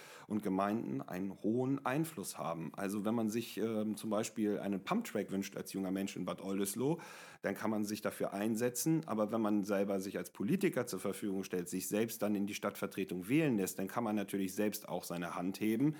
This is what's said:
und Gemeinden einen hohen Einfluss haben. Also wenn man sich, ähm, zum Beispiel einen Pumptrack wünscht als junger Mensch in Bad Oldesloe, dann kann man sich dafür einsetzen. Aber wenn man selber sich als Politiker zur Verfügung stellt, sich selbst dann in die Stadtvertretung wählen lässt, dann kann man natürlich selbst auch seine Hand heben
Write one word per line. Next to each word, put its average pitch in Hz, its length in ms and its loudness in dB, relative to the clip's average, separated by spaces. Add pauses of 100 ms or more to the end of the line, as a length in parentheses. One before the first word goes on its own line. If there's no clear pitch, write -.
(280)
und 107 160 0
Gemeinden 101 580 2
einen 92 400 -6
hohen 127 440 2
Einfluss 131 520 -2
haben. 80 380 -4
Also 101 300 -2
wenn 110 100 2
man 113 140 2
sich, 117 280 -2
ähm, 107 400 0
zum 113 120 -6
Beispiel 104 500 2
einen 98 240 0
Pumptrack 208 480 0
wünscht 196 260 -2
als - 160 -6
junger 95 180 0
Mensch 98 240 0
in 92 100 -4
Bad 90 160 -4
Oldesloe, 101 560 0 (440)
dann 98 140 0
kann 107 140 -2
man 107 160 0
sich 104 160 -2
dafür - 320 -2
einsetzen. 117 720 2
Aber 107 260 2
wenn 113 100 2
man 104 220 4
selber 98 360 2
sich 95 180 -4
als 90 140 -6
Politiker 143 560 2
zur 92 120 -4
Verfügung 98 440 -2
stellt, 90 260 -2
sich 92 180 -2
selbst 110 340 2
dann 104 140 2
in 101 120 2
die 101 80 -6
Stadtvertretung 92 720 -2
wählen 139 300 4
lässt, 92 200 0
dann 98 100 -2
kann 120 160 -2
man 107 120 0
natürlich 98 400 0
selbst 104 340 0
auch 87 140 -2
seine 87 320 -4
Hand 92 240 -2
heben 117 400 4